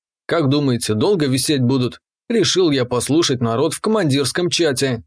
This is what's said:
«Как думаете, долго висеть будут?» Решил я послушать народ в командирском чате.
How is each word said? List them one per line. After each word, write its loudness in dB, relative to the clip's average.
«Как 0
думаете, 0
долго 2
висеть 0
будут?» 0
Решил 2
я 0
послушать 0
народ 0
в -10
командирском 0
чате. -2